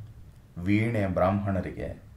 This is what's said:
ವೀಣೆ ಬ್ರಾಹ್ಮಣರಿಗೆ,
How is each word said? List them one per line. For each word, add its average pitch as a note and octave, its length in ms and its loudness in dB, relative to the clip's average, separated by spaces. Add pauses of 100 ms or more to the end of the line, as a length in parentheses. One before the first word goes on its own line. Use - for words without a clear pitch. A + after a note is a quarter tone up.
(580)
ವೀಣೆ G#2 500 2
ಬ್ರಾಹ್ಮಣರಿಗೆ, F#2 960 0 (140)